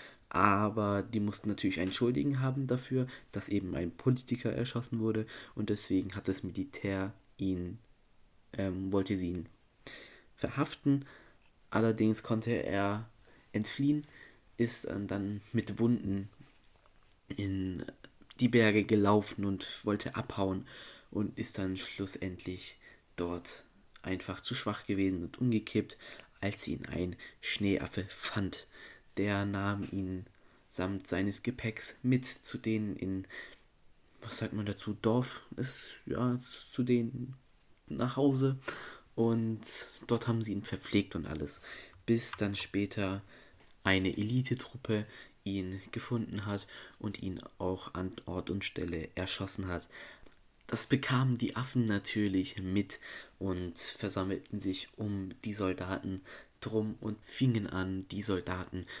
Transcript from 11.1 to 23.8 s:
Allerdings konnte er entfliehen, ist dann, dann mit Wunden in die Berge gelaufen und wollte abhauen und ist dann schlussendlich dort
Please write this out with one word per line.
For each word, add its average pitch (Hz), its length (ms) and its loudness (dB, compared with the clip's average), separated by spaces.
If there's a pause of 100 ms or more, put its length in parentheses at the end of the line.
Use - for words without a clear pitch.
Allerdings 110 520 4
konnte 113 280 0
er 101 580 0 (440)
entfliehen, 143 540 2 (500)
ist - 300 0
dann, 101 200 -2
dann 101 340 -2 (120)
mit 104 260 0
Wunden 104 500 2 (1080)
in 95 480 -2 (560)
die 123 80 6
Berge 107 360 8
gelaufen 104 600 6
und - 400 -2
wollte 104 320 0
abhauen 95 500 0 (440)
und - 280 -2
ist - 200 -4
dann 95 180 -2
schlussendlich 92 1040 -6 (380)
dort 87 480 -4 (380)